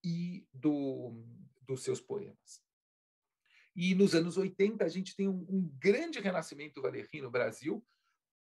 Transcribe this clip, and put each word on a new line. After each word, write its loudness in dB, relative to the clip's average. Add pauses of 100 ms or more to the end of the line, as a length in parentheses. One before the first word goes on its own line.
e -4
do, -2 (380)
dos -6
seus -2
poemas. -12 (1120)
E 4
nos 8
anos 4
oitenta, 2
a 0
gente -6
tem 0
um, -2
um 0
grande 2
renascimento -4
Valéry -4
no -8
Brasil, -2 (600)